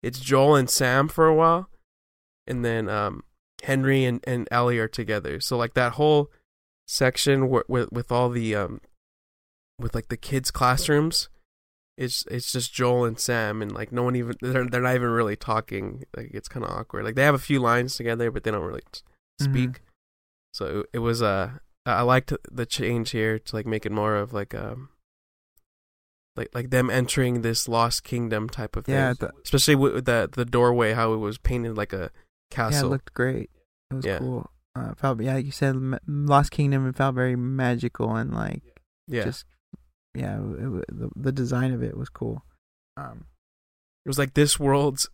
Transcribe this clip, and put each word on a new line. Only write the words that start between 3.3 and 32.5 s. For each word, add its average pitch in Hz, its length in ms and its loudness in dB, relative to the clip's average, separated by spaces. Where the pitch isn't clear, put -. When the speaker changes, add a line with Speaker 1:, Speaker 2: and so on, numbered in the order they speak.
Speaker 1:
Henry 135 400 2
and, 123 220 0
and 123 240 -2
Ellie 120 280 2
are 110 100 0
together. 104 520 -4
So, - 160 -2
like, 117 180 -2
that 123 180 2
whole 147 380 4
section 135 540 2
w-, 127 260 2
with, 123 240 0
with 120 180 -6
all 123 180 2
the, 113 280 -2
um, 101 240 -4
with, - 160 -6
like, 117 140 -6
the 120 80 -6
kids' - 340 -4
classrooms, 147 760 2
it's, 127 320 -4
it's 123 200 -4
just 123 220 -4
Joel 123 320 2
and 113 160 -2
Sam, 110 420 0
and, 104 100 -6
like, 110 200 -8
no 120 120 0
one 127 120 2
even, 120 240 -2
they're, 127 260 0
they're 123 140 -2
not 127 140 2
even 123 160 2
really 113 260 2
talking. 107 680 -6
Like, 117 160 -12
it's - 160 -12
kinda - 200 -8
awkward. 101 360 -8
Like, 110 120 -6
they 131 80 4
have 143 100 6
a 135 40 0
few 139 220 0
lines 123 360 2
together, 117 340 -2
but 113 140 -8
they 113 60 0
don't 101 140 -2
really - 260 -8
t-, - 120 -18
Speaker 2:
Mm-hmm. 139 100 2
Speaker 1:
speak. 127 300 0
So 101 380 -4
it 117 80 -4
was, 117 220 0
uh, 98 280 2
I, 131 80 0
I 101 100 2
liked 127 300 4
the 123 160 -4
change 117 440 -2
here 110 300 0
to, - 160 -10
like, 107 100 -6
make 110 180 -4
it 101 80 -4
more 107 240 0
of, 104 160 -4
like, 101 220 -6
um, 117 340 -10
like, 117 200 -8
like, 123 160 -6
them 127 180 4
entering 123 540 2
this 113 260 0
lost 117 360 2
kingdom 110 440 -4
type - 260 -10
of 101 120 -6
thing. 135 80 0
Speaker 2:
Yeah, 135 240 2
the - 120 -4
Speaker 1:
Especially 143 300 4
with 135 320 2
the, 117 260 2
the 123 140 -2
doorway, 120 480 4
how 113 180 2
it 110 60 0
was 107 180 -4
painted 117 400 -2
like 104 160 -4
a 98 40 -6
Speaker 2:
Yeah, 90 100 -6
it - 40 -10